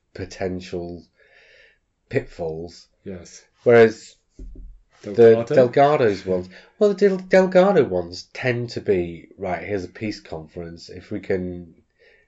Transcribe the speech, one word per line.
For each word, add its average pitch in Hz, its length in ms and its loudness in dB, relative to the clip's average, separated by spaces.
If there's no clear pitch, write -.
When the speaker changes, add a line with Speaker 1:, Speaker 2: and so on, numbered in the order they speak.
Speaker 1:
potential 90 880 -10
pitfalls. 85 800 -8
Speaker 2:
Yes. 90 400 -18
Speaker 1:
Whereas 117 520 4
the 104 120 -12
Speaker 2:
Delgado? 117 420 6
Speaker 1:
Delgado's 127 680 2
ones, 92 240 -4
well, 208 140 2
the - 20 -6
Del-, 196 220 2
Delgado 185 640 4
ones 90 400 -4
tend 120 380 -4
to 110 100 -10
be, 85 560 -4
right, 90 260 -8
here's 95 200 -6
a 87 60 -12
peace 107 300 -10
conference. 82 680 -16
If - 220 -16
we 104 80 -8
can 90 560 -6